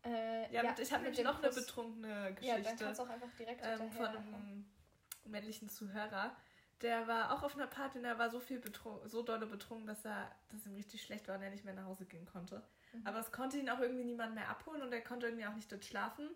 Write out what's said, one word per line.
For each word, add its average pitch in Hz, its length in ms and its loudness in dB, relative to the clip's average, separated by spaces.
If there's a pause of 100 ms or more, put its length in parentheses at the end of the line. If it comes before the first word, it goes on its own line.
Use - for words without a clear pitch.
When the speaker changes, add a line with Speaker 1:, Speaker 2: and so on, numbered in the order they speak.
Speaker 1:
Äh, 226 480 2
Speaker 2:
Ja, 233 100 6
Speaker 1:
ja, 233 80 8
Speaker 2:
mit, - 100 0
ich 277 120 2
hab 254 80 6
Speaker 1:
mit 254 100 2
Speaker 2:
nämlich - 80 0
Speaker 1:
dem 240 80 8
Speaker 2:
noch 285 120 6
eine 285 100 8
Speaker 1:
Kuss. 247 80 6 (100)
Speaker 2:
betrunkene 226 420 -4
Speaker 1:
Ja, 208 460 2
dann 208 80 4
Speaker 2:
Geschichte, 226 220 0
Speaker 1:
kannst 233 160 0
du 247 40 2
auch 240 40 -4
einfach 240 300 -6
direkt 233 260 -4
Speaker 2:
ähm, 220 160 2
Speaker 1:
hinterher 226 320 0
Speaker 2:
von 214 220 -6
einem 202 360 -8 (540)
männlichen 214 440 -6
Zuhörer. 208 680 -2 (460)
Der 226 260 4
war 226 240 6
auch 277 100 2
auf 285 120 2
einer 277 120 0
Party 269 320 -2
und 240 60 -4
er 233 140 2
war 233 120 6
so 240 80 -4
viel 247 220 -2
betru-, 214 480 -6
so 226 140 0
dolle 226 240 0
betrunken, 214 400 -8
dass 214 180 -8
er, 208 260 -4 (200)
dass 214 160 -10
ihm 202 80 -8
richtig 202 280 -8
schlecht 208 240 -6
war 190 100 -2
und 196 60 -4
er 196 80 -4
nicht 202 140 -8
mehr 196 100 -6
nach 190 120 -6
Hause 190 180 -6
gehen 175 220 -12
konnte. 190 360 -6 (300)
Speaker 1:
Mhm. 233 140 -4
Speaker 2:
Aber 208 120 0
es 226 140 -2
konnte 262 260 0
ihn 262 120 2
auch 247 100 4
irgendwie 247 240 4
niemand 233 300 0
mehr 208 160 -2
abholen 302 320 -4
und 247 100 -2
er 233 100 2
konnte 240 240 -2
irgendwie 226 200 0
auch 214 80 -2
nicht 214 180 -8
dort 202 140 -8
schlafen. 220 500 -2